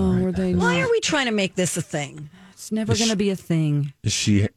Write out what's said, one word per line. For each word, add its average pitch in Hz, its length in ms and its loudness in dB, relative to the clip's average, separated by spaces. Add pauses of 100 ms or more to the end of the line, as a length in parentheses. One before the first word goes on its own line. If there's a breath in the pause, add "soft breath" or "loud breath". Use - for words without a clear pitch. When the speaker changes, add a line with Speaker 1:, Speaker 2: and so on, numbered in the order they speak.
Speaker 1:
All 185 40 2
right. 185 100 2
Speaker 2:
were 185 80 0
they 185 220 0
Speaker 3:
Why 180 260 2
Speaker 2:
not? 523 80 0
Speaker 3:
are 466 40 0
we 453 80 2
trying 285 260 0
to 233 60 -2
make 202 240 0
this 180 220 -2
a 165 40 -2
thing? 151 480 -8 (220 loud breath)
Speaker 2:
It's - 200 -20
never 214 220 -2
Speaker 1:
Is 208 60 2
Speaker 2:
gonna 226 120 2
Speaker 1:
she, 214 40 0
Speaker 2:
be 202 160 0
a 190 40 -2
thing. 147 580 0 (100)
Speaker 1:
is 107 100 0
she, 104 440 2